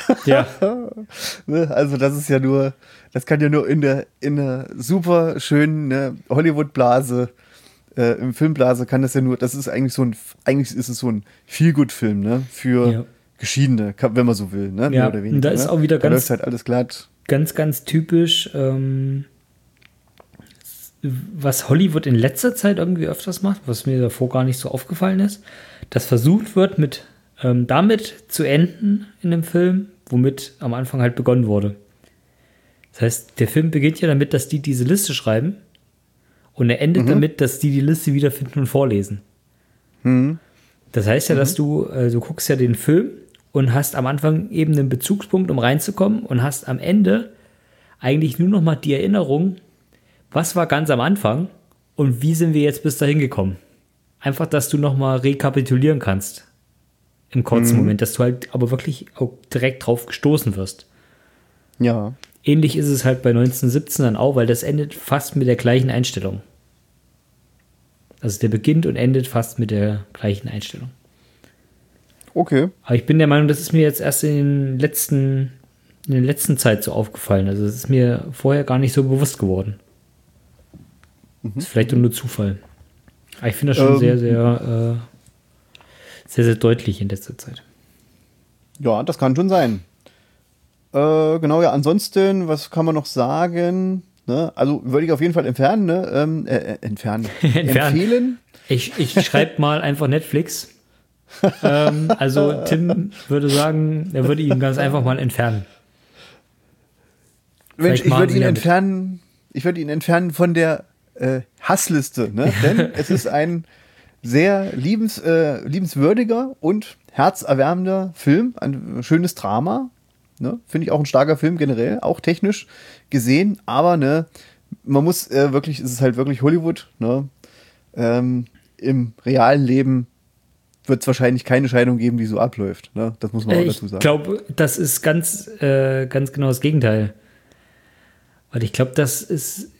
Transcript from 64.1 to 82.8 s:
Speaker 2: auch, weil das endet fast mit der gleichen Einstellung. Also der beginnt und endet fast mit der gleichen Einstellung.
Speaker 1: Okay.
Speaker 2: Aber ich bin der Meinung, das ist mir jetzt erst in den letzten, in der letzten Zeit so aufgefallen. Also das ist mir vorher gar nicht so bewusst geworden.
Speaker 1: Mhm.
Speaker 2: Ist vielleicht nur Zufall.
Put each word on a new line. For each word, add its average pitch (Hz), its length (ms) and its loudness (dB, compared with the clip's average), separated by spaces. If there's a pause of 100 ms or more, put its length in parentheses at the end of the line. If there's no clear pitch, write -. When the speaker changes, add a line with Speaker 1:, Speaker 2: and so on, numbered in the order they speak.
Speaker 2:
auch, 135 180 2
weil 120 100 2
das 117 180 0
endet 147 300 -4
fast - 440 -4
mit 135 100 2
der 120 80 4
gleichen 123 340 2
Einstellung. 101 520 -4 (1800)
Also 107 180 -4
der 113 100 0
beginnt 151 360 0
und 139 120 -2
endet 127 300 0
fast 117 320 -6
mit 110 120 -2
der 104 420 -2
gleichen 101 340 -4
Einstellung. 113 420 -12 (1400)
Speaker 1:
Okay. 151 360 2 (140)
Speaker 2:
Aber 123 120 0
ich 117 100 0
bin 156 120 4
der 156 100 6
Meinung, 147 200 4
das 143 120 0
ist - 140 -10
mir 160 80 6
jetzt 151 200 2
erst - 220 -2
in 151 140 0
den 139 420 0
letzten, 135 760 0 (540)
in 139 60 0
der 127 80 4
letzten 139 360 0
Zeit 113 260 2
so - 80 -4
aufgefallen. 98 560 -2
Also 101 180 -2
das 104 100 -2
ist - 140 -8
mir 123 420 2
vorher 139 320 0
gar 127 160 0
nicht 131 140 2
so 139 100 2
bewusst 135 360 0
geworden. 98 400 -2 (1600)
Speaker 1:
Mhm. 107 120 -8
Speaker 2:
Ist 139 120 -8
vielleicht 113 260 0
nur 120 180 4
Zufall. 101 460 -4 (800)